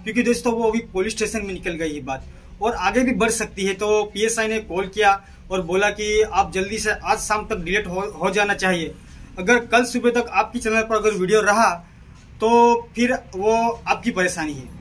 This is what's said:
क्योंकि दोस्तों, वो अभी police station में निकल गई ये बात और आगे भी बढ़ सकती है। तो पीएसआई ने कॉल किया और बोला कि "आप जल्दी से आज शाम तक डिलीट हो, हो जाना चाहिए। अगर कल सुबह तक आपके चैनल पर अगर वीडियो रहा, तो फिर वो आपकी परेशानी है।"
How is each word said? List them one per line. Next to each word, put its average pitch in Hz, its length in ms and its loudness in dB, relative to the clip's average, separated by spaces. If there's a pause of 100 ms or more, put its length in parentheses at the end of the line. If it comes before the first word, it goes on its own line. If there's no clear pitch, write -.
क्योंकि 220 200 -2
दोस्तों, 233 300 0
वो 226 160 0
अभी 220 100 0
police 214 340 -4
station 214 320 -4
में 190 80 -8
निकल 180 180 -6
गई 160 180 -4
ये 147 120 -8
बात 131 240 -8 (360)
और 233 120 0
आगे 202 260 0
भी 254 120 2
बढ़ 220 180 2
सकती 208 360 -4
है। 196 80 0
तो 208 300 2
पीएसआई 220 440 -2
ने 220 120 -2
कॉल 190 280 -4
किया 196 360 2 (280)
और 190 100 -2
बोला 185 280 0
कि 214 320 0
"आप 185 320 2
जल्दी 196 240 -4
से 214 140 -2
आज 202 280 -2
शाम 214 280 -2
तक 220 80 -4
डिलीट 190 320 -4
हो, 185 360 -6
हो 196 60 2
जाना 202 240 0
चाहिए। 180 420 -2 (440)
अगर 226 200 4
कल 233 240 2
सुबह 240 260 0
तक 233 220 0
आपके 220 280 -2
चैनल 220 220 0
पर 220 140 -2
अगर 214 160 2
वीडियो 196 300 2
रहा, 208 280 4 (680)
तो 233 420 6 (140)
फिर 240 180 2
वो 226 760 0
आपकी 196 240 0
परेशानी 175 420 -2
है।" 127 160 -14 (120)